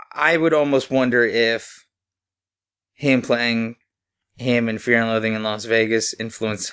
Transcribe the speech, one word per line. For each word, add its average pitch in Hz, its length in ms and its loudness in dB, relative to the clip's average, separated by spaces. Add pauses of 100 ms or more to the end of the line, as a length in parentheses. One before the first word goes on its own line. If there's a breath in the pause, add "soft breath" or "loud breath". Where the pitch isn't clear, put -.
(120)
I 160 240 2
would 160 180 2
almost 143 360 0
wonder 123 340 2
if 113 600 -2 (1120)
him 131 260 2
playing 117 560 -2 (600)
him 120 320 0
in 110 100 -4
Fear 117 220 2
and 113 100 0
Loathing 110 240 0
in 110 80 -6
Las 107 240 -6
Vegas 113 520 0
influenced 110 540 -6